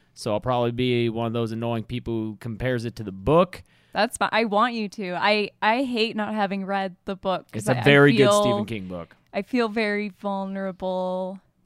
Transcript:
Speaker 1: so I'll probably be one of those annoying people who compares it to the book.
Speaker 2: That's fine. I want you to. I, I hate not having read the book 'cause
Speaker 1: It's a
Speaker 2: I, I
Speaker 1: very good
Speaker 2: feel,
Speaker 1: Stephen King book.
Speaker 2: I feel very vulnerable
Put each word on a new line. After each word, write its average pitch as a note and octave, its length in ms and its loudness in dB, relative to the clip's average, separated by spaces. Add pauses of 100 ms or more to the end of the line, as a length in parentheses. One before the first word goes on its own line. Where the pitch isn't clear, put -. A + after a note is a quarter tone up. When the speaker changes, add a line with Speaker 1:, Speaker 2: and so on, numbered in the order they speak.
(120)
Speaker 1:
so - 200 -6
I'll G#2 80 0
probably B2 320 0
be A#2+ 360 2
one A#2 180 -2
of A2+ 60 -2
those A#2 200 -2
annoying A2+ 320 -4
people A#2+ 280 -6
who A2 260 -4
compares A#2+ 460 -4
it A#2 120 -8
to A#2 60 -12
the G2+ 100 -8
book. C#3+ 500 2 (320)
Speaker 2:
That's G#3+ 240 0
fine. G3+ 120 0
I A3 140 0
want A3 300 0
you G#3+ 160 -4
to. F3+ 280 -8
I, G#3 320 2 (120)
I A3+ 220 2
hate A#3 300 -2
not G#3+ 200 -4
having G3 320 -2
read G3 300 -4 (100)
the G3 100 -6
book F#3 360 -4
'cause A2 100 -8
Speaker 1:
It's G#3+ 80 -4
a B2+ 80 2
Speaker 2:
I, - 20 -4
I - 40 -2
Speaker 1:
very C#3+ 280 8
good C3 160 6
Speaker 2:
feel, G#2 140 6
Speaker 1:
Stephen G#2 240 2
King G#2 220 -8
book. F2 280 -12 (160)
Speaker 2:
I G3 80 -4
feel A#3 300 -2
very G#3 400 -2
vulnerable F#3+ 1300 -6 (260)